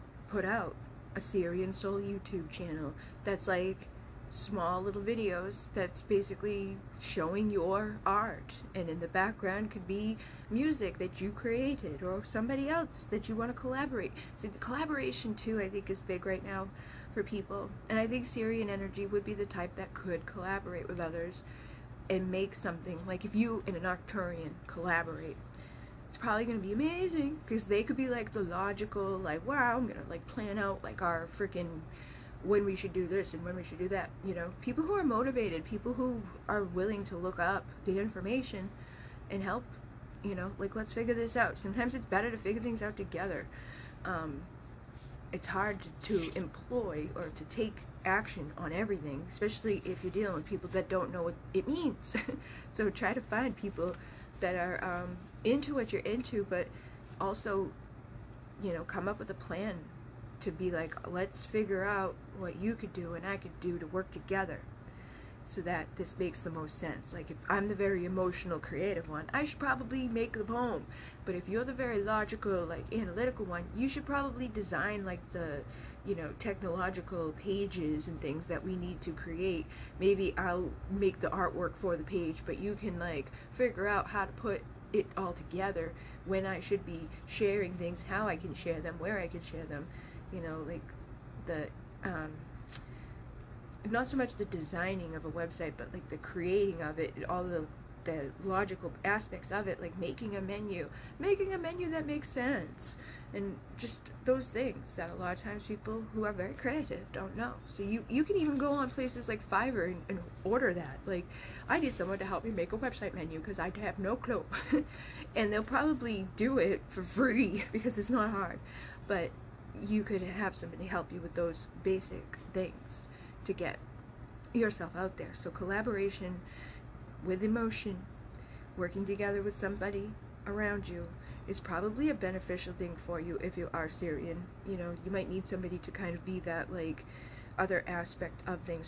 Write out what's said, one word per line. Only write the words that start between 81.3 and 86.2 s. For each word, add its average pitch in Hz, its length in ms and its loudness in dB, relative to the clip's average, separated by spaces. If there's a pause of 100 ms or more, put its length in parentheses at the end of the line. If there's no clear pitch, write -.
for 175 160 4
the 151 60 -2
page, 165 420 0
but - 140 -2
you 208 160 0
can, 196 240 -2
like, 160 300 -2 (220)
figure 233 360 4
out 202 200 4
how 202 180 2
to - 80 -4
put 202 300 0 (300)
it 214 120 8 (120)
all 180 160 2
together, 175 600 0 (320)